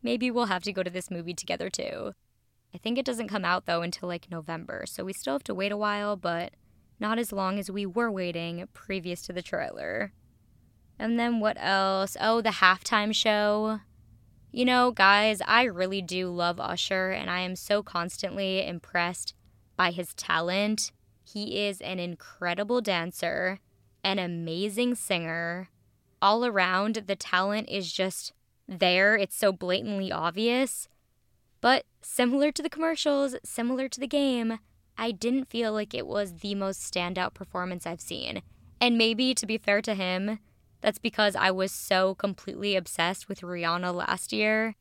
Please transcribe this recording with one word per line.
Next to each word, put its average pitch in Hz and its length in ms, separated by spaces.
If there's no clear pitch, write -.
Maybe 240 280
we'll 240 160
have 185 180
to 208 80
go 190 100
to 180 80
this 180 200
movie 170 240
together, - 360
too. - 420
I 180 40
think 233 200
it 269 60
doesn't 233 240
come 196 160
out, 180 220
though, 170 160
until, 175 260
like, 175 220
November, 165 560
so - 180
we 190 80
still - 220
have 277 100
to 208 100
wait 196 180
a 208 40
while, 208 400
but 170 360
not 214 200
as 233 140
long 196 260
as 202 120
we 196 160
were 220 240
waiting 175 600
previous 180 500
to - 100
the 175 100
trailer. 127 680
And 233 200
then 233 220
what 214 180
else? 190 600
Oh, 226 220
the 214 80
halftime 208 640
show. 214 680
You 247 120
know, 247 260
guys, 202 560
I 240 180
really 190 380
do 185 260
love 175 320
Usher, 185 500
and 185 200
I 180 100
am 185 160
so 208 260
constantly 190 840
impressed 175 680
by 175 140
his 175 240
talent. 185 760
He 208 420
is 196 140
an 185 180
incredible 180 840
dancer, 185 800
an 196 140
amazing 185 800
singer. 170 720
All 214 220
around, 202 600
the 196 100
talent 202 540
is 185 220
just - 400
there. 185 480
It's 202 200
so 202 160
blatantly 190 600
obvious. 220 760
But 254 240
similar 269 500
to 311 100
the 311 60
commercials, 294 760
similar 254 460
to 254 120
the 269 60
game, 240 520
I 226 140
didn't 247 360
feel 233 240
like 214 220
it - 120
was 190 280
the 202 200
most 196 260
standout 180 520
performance 180 540
I've 170 160
seen. - 400
And 240 180
maybe, 233 360
to 226 120
be 220 100
fair 208 260
to 220 120
him, 190 460
that's - 160
because 208 380
I 190 140
was 190 220
so 190 420
completely 196 600
obsessed 180 520
with 196 120
Rihanna 175 540
last - 380
year. 220 480